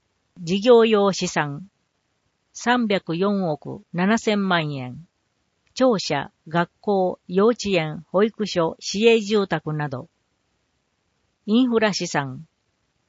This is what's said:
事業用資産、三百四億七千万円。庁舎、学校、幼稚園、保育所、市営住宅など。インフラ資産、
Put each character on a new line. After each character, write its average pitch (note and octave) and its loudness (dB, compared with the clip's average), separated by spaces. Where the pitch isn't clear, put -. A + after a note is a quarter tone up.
事 F3+ -4
業 A3+ 8
用 G3+ 2
資 F3+ -4
産、 D#3 -4
三 A#3+ 0
百 F3+ -2
四 F#3+ 0
億 D3 -8
七 F#3+ 0
千 G3+ -2
万 D#3+ 0
円。 C3 -12
庁 B3 2
舎、 C#3+ -4
学 E3+ -2
校、 F#3+ -2
幼 F#3+ 2
稚 A#3 -2
園、 D#3+ -2
保 F#3+ 2
育 G#3+ -2
所、 E3 -2
市 G#3 -2
営 A#3 6
住 G3+ 0
宅 D#3 -4
な D3+ -4
ど。 B2+ -10
イ A3+ 4
ン B3 2
フ A3+ 2
ラ G#3 2
資 F3 -4
産、 C#3+ -6